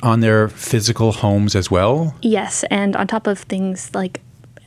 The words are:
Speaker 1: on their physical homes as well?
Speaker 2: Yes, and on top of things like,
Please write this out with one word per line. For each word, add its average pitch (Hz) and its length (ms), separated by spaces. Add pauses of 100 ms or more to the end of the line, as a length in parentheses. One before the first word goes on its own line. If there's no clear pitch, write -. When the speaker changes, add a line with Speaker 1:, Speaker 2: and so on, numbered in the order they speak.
Speaker 1:
on 117 160
their 110 280
physical 113 640
homes 104 440
as 95 140
well? 131 520
Speaker 2:
Yes, 214 440
and 202 300
on 202 120
top 220 180
of 202 140
things 190 560
like, 190 260 (460)